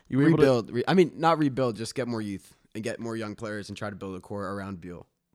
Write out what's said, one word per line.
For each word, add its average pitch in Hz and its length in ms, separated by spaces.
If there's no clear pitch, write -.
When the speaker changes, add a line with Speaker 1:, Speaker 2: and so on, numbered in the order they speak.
Speaker 1:
you 123 80
were 135 100
able 160 100
to 147 60
Speaker 2:
Rebuild. 127 280
Re-, 120 160
I 147 60
mean, 180 220
not 160 240
rebuild, 127 380
just 110 180
get 123 120
more 117 140
youth 101 340
and 110 80
get 113 160
more 113 160
young 107 200
players 107 340
and 101 80
try 107 120
to 101 60
build 95 200
a 90 40
core 101 320
around 98 300
Beal. 85 260